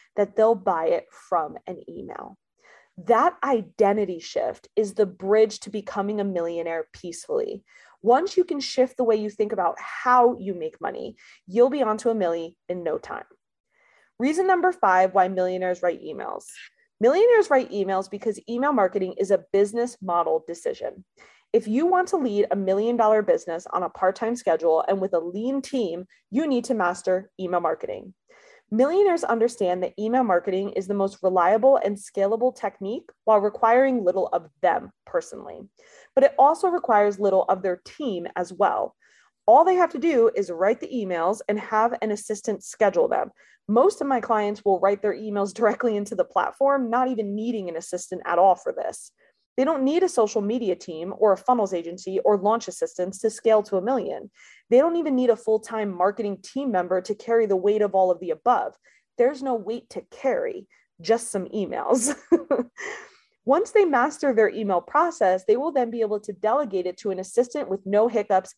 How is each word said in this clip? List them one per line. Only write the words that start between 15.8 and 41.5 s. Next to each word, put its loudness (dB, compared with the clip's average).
write -2
emails. -12
Millionaires 4
write 2
emails -2
because -6
email -2
marketing 0
is -2
a 2
business 0
model 0
decision. -8
If 0
you 0
want 2
to 0
lead 0
a 0
million 0
dollar 4
business -2
on -2
a -4
part-time -2
schedule 2
and 0
with -4
a 0
lean -4
team, -6
you -2
need 0
to -2
master -2
email -2
marketing. -6
Millionaires 2
understand 0
that -6
email 0
marketing 0
is -6
the -4
most -2
reliable 4
and -2
scalable -2
technique -8
while 4
requiring 2
little 0
of -4
them 0
personally. -8
But 6
it 4
also 6
requires 2
little 4
of -2
their -4
team -8
as -6
well. 0
All 8
they 4
have 2
to -10
do 2
is -4
write 0
the -12
emails -4
and -2